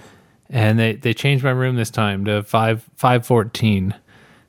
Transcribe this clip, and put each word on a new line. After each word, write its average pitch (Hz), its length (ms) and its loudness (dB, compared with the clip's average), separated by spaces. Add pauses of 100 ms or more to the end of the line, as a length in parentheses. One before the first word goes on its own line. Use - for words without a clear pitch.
(480)
And 110 300 2
they, 113 140 2
they 113 200 -4
changed 139 300 0
my 135 80 0
room 127 240 -2
this 117 160 -2
time 101 360 -2
to 104 180 -2
five, 113 500 0
five 123 320 0
fourteen. 107 640 0 (560)